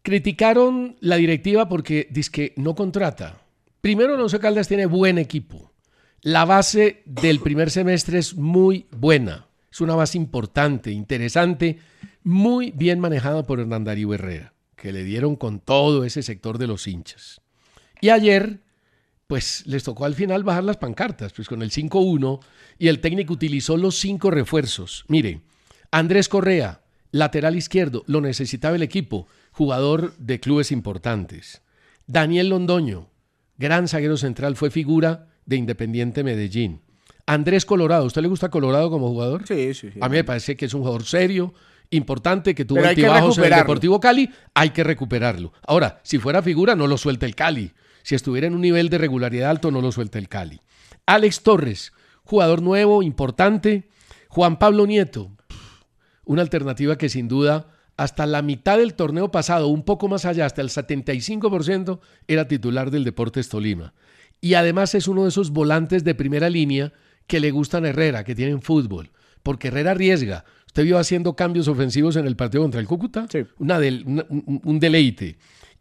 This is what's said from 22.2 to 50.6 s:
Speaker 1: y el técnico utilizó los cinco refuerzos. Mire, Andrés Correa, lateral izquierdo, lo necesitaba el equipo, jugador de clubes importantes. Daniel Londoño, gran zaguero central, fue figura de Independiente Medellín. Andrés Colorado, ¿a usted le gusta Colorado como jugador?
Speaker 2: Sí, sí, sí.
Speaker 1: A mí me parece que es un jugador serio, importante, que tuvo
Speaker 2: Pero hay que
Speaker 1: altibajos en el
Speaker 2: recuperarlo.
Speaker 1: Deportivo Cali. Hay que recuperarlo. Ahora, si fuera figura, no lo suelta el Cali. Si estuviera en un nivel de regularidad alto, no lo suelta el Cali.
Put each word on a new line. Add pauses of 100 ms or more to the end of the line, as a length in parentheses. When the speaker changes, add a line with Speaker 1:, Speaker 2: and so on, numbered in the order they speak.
Speaker 1:
y
el
técnico
utilizó
los
cinco
refuerzos.
Mire, (500)
Andrés
Correa, (300)
lateral
izquierdo,
lo
necesitaba
el
equipo, (240)
jugador
de
clubes
importantes. (460)
Daniel
Londoño, (500)
gran
zaguero
central,
fue
figura (180)
de
Independiente
Medellín. (440)
Andrés
Colorado,
¿a
usted
le
gusta
Colorado
como
jugador?
Speaker 2:
Sí,
sí,
sí.
Speaker 1:
A
mí
me
parece
que
es
un
jugador
serio, (360)
importante,
que
tuvo
Speaker 2:
Pero
hay
que
Speaker 1:
altibajos
en
el
Speaker 2:
recuperarlo.
Speaker 1:
Deportivo
Cali. (240)
Hay
que
recuperarlo. (120)
Ahora,
si
fuera
figura,
no
lo
suelta
el
Cali. (320)
Si
estuviera
en
un
nivel
de
regularidad
alto,
no
lo
suelta
el
Cali. (460)